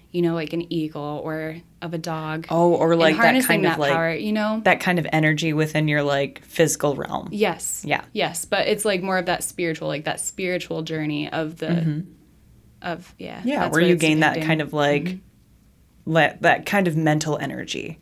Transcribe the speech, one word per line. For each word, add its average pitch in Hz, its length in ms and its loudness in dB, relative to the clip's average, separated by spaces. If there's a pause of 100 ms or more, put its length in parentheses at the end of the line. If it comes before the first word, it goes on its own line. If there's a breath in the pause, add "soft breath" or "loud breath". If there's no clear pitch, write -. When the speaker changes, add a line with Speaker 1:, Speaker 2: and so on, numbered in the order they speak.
(120)
Speaker 1:
you 175 100 0
know, 165 120 2
like, 165 200 -4
an 170 180 -6
eagle 151 520 -4
or 156 340 -6 (240)
of 170 120 -8
a 170 40 -6
dog. 160 520 -6
Speaker 2:
Oh, 170 260 4
or, 165 180 4
Speaker 1:
And 165 80 4
Speaker 2:
like, 160 160 6
that 220 40 2
Speaker 1:
harnessing 254 260 4
Speaker 2:
kind - 180 2
of, 170 80 4
Speaker 1:
that 151 60 -4
Speaker 2:
like, 143 120 2
Speaker 1:
power, 165 220 0
you 214 180 -4
know? 214 320 -2
Speaker 2:
that 185 160 4
kind 180 180 0
of 156 140 0
energy 156 400 2
within 156 380 0
your, 147 120 2
like, 143 440 -2
physical 151 500 2
realm. - 360 -6
Speaker 1:
Yes. 202 540 -4
Speaker 2:
Yeah. 143 280 -2
Speaker 1:
Yes, 170 320 -4
but 196 240 0
it's, 208 160 0
like, 190 180 0
more 190 140 0
of 180 80 -2
that 180 180 -2
spiritual, 160 460 -4
like, 151 160 -6
that - 160 -4
spiritual 180 600 -6
journey 151 460 -4
of 160 280 -6
the, - 100 -8
Speaker 2:
Mm-hmm. 160 320 0 (840)
Speaker 1:
of, 175 360 -10
yeah, - 260 -14
Speaker 2:
Yeah, 277 180 -2
Speaker 1:
that's 165 120 0
Speaker 2:
where 160 80 4
Speaker 1:
what 180 80 6
Speaker 2:
you 175 60 8
Speaker 1:
it's 160 60 -2
Speaker 2:
gain 156 200 4
that 151 140 4
Speaker 1:
depicting. 156 120 -2
Speaker 2:
kind 156 140 2
of, 143 120 -6
like, 143 300 2
Speaker 1:
Mm-hmm. - 1080 -12
Speaker 2:
le-, 160 300 4
that 170 240 2
kind 196 220 2
of 156 80 0
mental 151 420 0
energy. 135 640 -8